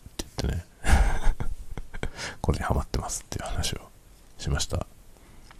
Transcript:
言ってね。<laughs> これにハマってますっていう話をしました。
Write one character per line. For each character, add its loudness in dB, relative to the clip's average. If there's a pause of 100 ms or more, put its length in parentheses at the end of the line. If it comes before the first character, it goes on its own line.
(180)
言 -4
っ -
て -4
ね。 -8 (180)
<laughs> 6 (920)
こ 2
れ 0
に -6
ハ -2
マ 2
っ -8
て -2
ま -6
す -8
っ -20
て -8
い -6
う -10
話 -2
を -10 (560)
し -6
ま 2
し -2
た。 -2 (760)